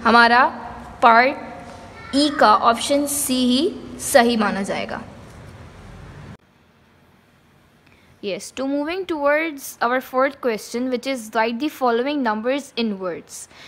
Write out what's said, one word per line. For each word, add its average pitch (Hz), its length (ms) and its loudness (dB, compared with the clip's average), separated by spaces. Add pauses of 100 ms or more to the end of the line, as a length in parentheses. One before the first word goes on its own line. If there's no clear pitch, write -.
हमारा 233 420 6 (560)
part - 1120 2
E 294 140 4 (100)
का 214 160 8
option 285 500 0
सी 277 300 -4
ही 254 640 -2
सही 240 380 4
माना 196 240 0
जाएगा। 185 400 -6 (3250)
Yes, 185 260 -8
to 262 160 -6
moving 294 380 -4
towards 294 640 -2 (160)
our 247 180 0
fourth 262 400 0
question, 240 480 -4
which 247 180 -4
is 240 280 -6
write 226 240 0
the 294 120 -2 (100)
following 254 420 0
numbers 240 560 -2
in 214 220 -2
words। - 480 -10 (180)